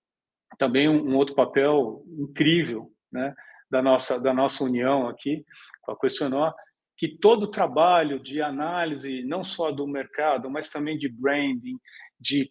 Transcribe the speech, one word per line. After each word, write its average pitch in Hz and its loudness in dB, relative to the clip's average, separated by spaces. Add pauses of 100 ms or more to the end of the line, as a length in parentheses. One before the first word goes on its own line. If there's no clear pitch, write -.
(580)
também 135 2
um, 151 2
um 131 2
outro 139 2
papel 135 2 (160)
incrível, 143 0 (200)
né? 135 -6 (360)
Da 131 0
nossa, 131 2
da 131 2
nossa 135 0
união 127 0
aqui 139 -6 (380)
com - -8
a 107 -12
Questionó, 143 0 (460)
que 160 -2 (100)
todo 208 6
o 202 -4
trabalho 156 2
de 127 -8
análise, 147 -6
não 165 -6
só 165 -4
do 143 -4
mercado, 139 -2
mas 151 -8
também 151 -6
de 139 -4
branding, 127 -2 (400)
de 139 -2